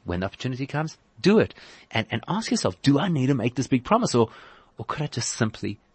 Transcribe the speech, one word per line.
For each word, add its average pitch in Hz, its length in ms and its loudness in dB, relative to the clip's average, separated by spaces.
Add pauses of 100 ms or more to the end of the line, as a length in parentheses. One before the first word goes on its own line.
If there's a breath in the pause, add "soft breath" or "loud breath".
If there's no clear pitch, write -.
When 87 160 -4
the 92 60 -2
opportunity 131 420 -6
comes, 156 300 -6 (240)
do 202 180 6
it. 113 160 0 (340 loud breath)
And, 113 220 -2
and 117 160 -2
ask 190 240 -4
yourself, 113 300 -2
"Do 143 180 4
I 175 80 -2
need 143 200 0
to 143 80 4
make 120 200 -2
this 131 120 -2
big 127 180 0
promise, 220 280 2
or, 117 160 4 (480 loud breath)
or 110 60 -10
could - 180 -8
I 147 60 -6
just - 220 -6
simply 104 500 -4 (160)